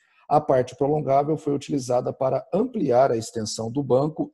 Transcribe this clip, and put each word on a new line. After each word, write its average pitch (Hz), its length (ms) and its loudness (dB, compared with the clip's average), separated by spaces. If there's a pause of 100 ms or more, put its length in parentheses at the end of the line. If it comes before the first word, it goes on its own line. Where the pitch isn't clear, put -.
(300)
a 147 100 4
parte 131 360 0
prolongável 143 600 0
foi 143 200 -4
utilizada 127 580 -2
para 131 400 -2
ampliar 139 580 2
a 120 60 0
extensão 113 540 -6
do 139 100 -4
banco 143 520 0